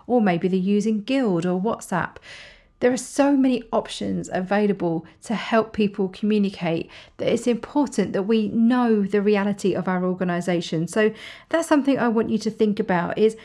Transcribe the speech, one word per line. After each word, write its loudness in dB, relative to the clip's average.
or 2
maybe 2
they're 0
using 0
Guild 0
or 0
WhatsApp. -4
There 4
are -2
so 2
many 2
options -4
available 0
to -6
help -2
people 0
communicate -2
that -2
it's 0
important 0
that -2
we 2
know 4
the 0
reality 2
of -4
our 0
organisation. -2
So 0
that's 0
something 2
I 0
want 0
you 0
to -4
think 0
about, -2
is 4